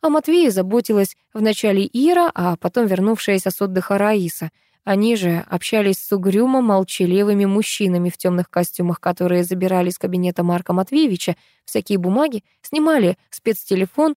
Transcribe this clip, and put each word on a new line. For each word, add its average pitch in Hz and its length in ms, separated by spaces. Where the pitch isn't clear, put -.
О 320 80
Матвее 311 400
заботилась 196 640
вначале 214 640
Ира, 339 400
а 175 240
потом 226 300
вернувшаяся 196 640
с - 100
отдыха 196 380
Раиса. 196 500
Они 208 320
же 175 320
общались 196 520
с - 120
угрюмо 208 500
молчаливыми 202 840
мужчинами 190 640
в - 80
темных 180 320
костюмах, 175 500
которые 180 440
забирали 185 460
из 180 100
кабинета 180 420
Марка 175 320
Матвеевича 190 600
всякие 202 340
бумаги, 220 440
снимали 302 520
спецтелефон 220 920